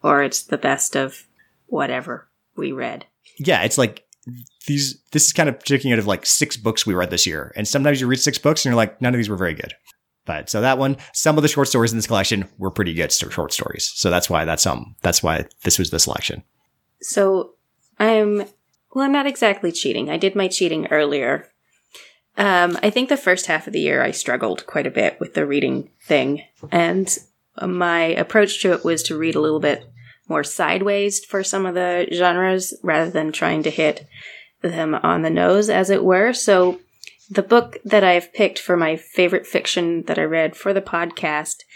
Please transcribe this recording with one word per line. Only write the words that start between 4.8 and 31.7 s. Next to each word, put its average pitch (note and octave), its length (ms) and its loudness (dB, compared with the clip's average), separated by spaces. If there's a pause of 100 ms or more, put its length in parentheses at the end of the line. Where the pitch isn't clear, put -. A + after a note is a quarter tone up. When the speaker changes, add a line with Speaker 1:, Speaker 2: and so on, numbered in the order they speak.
Speaker 2:
this D3+ 160 2
is - 60 0
kind D#3 160 2
of A#2+ 140 -8
taking C3 280 0
out A2+ 80 4
of, G#2 80 -2
like, F#2+ 180 -2
six - 320 0
books A2 280 -2
we G#2 80 0
read F2+ 180 0
this F2+ 160 0
year. D#2 280 -8
And G#2 120 -6
sometimes C#3 340 2
you B2+ 60 0
read B2+ 120 0
six - 180 0
books D#3 280 2
and C3 60 2
you're A#2+ 60 4
like, A2 240 0
"None B2+ 120 2
of B2 40 2
these A2 120 0
were G2+ 80 -4
very F2+ 160 -2
good." - 200 -10 (520)
But - 260 -8
so G#3 100 -2
that C3 160 2
one, C3+ 200 0 (160)
some - 240 2
of G3+ 40 4
the D#3 60 4
short C#3+ 200 2
stories A#2 240 2
in A2+ 60 -4
this G#2+ 80 -2
collection G2 420 0 (120)
were F#2+ 100 -4
pretty F2+ 240 -2
good E2 180 -2
st-, - 220 -2
short - 180 -4
stories. - 440 -6
So F#2 160 2
that's F2 180 2
why E2 160 2
that's, D#2+ 220 0
um, C2 340 -6
that's - 220 0
why D#2+ 240 -2 (160)
this - 160 0
was F2 100 -2
the - 80 -4
selection. - 460 -4 (580)
Speaker 1:
So F#3+ 520 0 (440)
I'm, G#3+ 400 2 (560)
well, C4+ 120 0
I'm C#4 60 2
not C#4 140 2
exactly G#3 460 0
cheating. D3 400 -4
I E3 60 -4
did F#3+ 180 0
my G3 120 2
cheating E3 400 0
earlier. C#3+ 600 0 (880)
Um, F3+ 460 2
I G#3 80 4
think B3 180 0
the - 80 2
first F#3 300 0
half D#3+ 180 -2
of - 80 -10
the D3 60 -2
year D3 240 2
I B2+ 80 0
struggled B2 560 -4
quite C#3+ 180 -4
a - 60 -4
bit - 280 0
with - 140 -8
the D3+ 140 0
reading C#3 420 -2 (160)
thing. C#3+ 380 0 (280)
And F3 460 0 (420)
my F3 440 0
approach G3 580 0
to F3+ 120 2
it E3 120 -2
was E3 180 0
to D#3+ 140 -6
read D#3+ 160 -2
a D3+ 80 0
little D#3 180 0
bit D3 320 -2 (380)
more D3+ 140 0
sideways G3 840 0
for G3 180 -4
some F#3+ 220 -2
of F3+ 80 -4